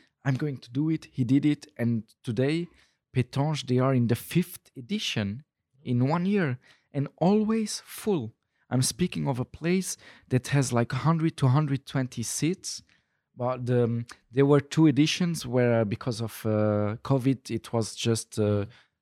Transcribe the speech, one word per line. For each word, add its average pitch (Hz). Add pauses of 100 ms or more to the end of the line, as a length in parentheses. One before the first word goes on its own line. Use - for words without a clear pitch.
(260)
"I'm 135
going 139
to -
do 147
it." -
He 127
did 131
it. 147 (100)
And 117 (200)
today, 143 (480)
Pétange, 135
they 127
are 135
in 120
the 117
fifth -
edition 120 (400)
in 123
one 175
year 180 (320)
and 143 (100)
always 214
full. 143 (380)
I'm 127
speaking 156
of 127
a 123
place 180 (340)
that 127
has, 131
like, 117
a 131 (100)
hundred 160
to 139
hundred 139
twenty 127
seats. - (560)
But, 127
um, 117 (280)
there 135
were 143
two 160
editions 156
where, 120
uh, 113
because 107
of, 113
uh, 107
covid, 135
it 113
was 113
just, -
uh, 104 (360)